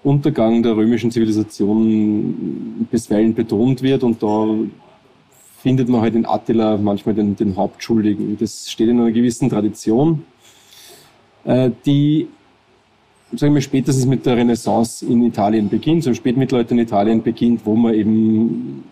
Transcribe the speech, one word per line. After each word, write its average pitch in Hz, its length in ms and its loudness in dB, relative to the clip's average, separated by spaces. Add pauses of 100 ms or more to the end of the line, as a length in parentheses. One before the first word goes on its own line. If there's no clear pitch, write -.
Untergang 127 580 2
der 113 140 2
römischen 113 360 0
Zivilisation 107 1800 -2
bisweilen 110 420 0
betont 120 480 0
wird 131 220 0
und 113 180 -2
da 107 260 0 (1120)
findet 131 260 0
man 120 140 2
halt 113 140 0
in 113 100 2
Attila 110 520 0
manchmal 101 380 -2
den, 104 220 0
den 101 180 -2
Hauptschuldigen. 104 840 -2
Das - 320 -8
steht 113 200 0
in 120 100 2
einer 117 120 2
gewissen 120 380 0
Tradition, 113 760 0 (1200)
äh, 127 260 2 (140)
die, 147 420 2 (1040)
sagen 147 200 2
wir, 139 80 2
spätestens 131 440 0
mit 131 200 0
der 123 100 2
Renaissance 117 680 0
in 120 180 2
Italien 110 460 0
beginnt, 151 340 0
so 135 60 0
im 113 60 0
Spätmittelalter 127 580 0
in 120 60 2
Italien 113 440 0
beginnt, 117 420 0
wo 107 100 2
man 117 180 2
eben 110 1000 0